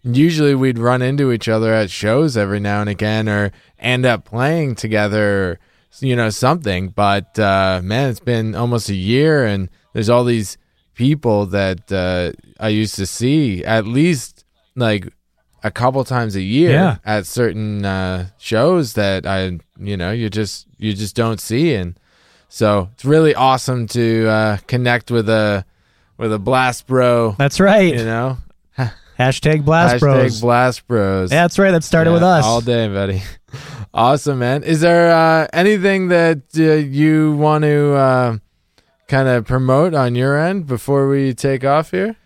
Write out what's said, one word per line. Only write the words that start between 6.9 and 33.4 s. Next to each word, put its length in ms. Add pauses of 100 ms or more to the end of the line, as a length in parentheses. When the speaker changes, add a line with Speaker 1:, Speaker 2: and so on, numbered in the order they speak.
Speaker 1:
But, 500
uh, 420
man, 280
it's 100
been 340
almost 340
a 60
year, 500
and 240 (260)
there's 140
all 140
these 360 (360)
people 520
that, 440
uh, 400 (320)
I 60
used 260
to 120
see 580
at 200
least, 600 (320)
like, 320 (560)
a 80
couple 320
times 320
a 60
year 280
Speaker 2:
Yeah. 340
Speaker 1:
at 220
certain, 580
uh, 440 (100)
shows 540
that 340
I, 320 (180)
you 200
know, 160
you 180
just, 380 (100)
you 140
just 240
don't 240
see. 340
And 240 (500)
so 440
it's 120
really 300
awesome 540
to, 400
uh, 280 (120)
connect 420
with 180
a, 360 (520)
with 160
a 60
Blast 480
Bro. 520
Speaker 2:
That's 200
right. 340
Speaker 1:
You 120
know? 340 (800)
Speaker 2:
Hashtag 460
Blast 360
Bros. 360
Speaker 1:
Hashtag 60
Blast 440
Bros. 460
Speaker 2:
Yeah, 120
that's 140
right. 120
That 140
started 260
Speaker 1:
Yeah, 40
Speaker 2:
with 80
us. 220
Speaker 1:
all 160
day, 280
buddy. 400
<laughs> 40 (640)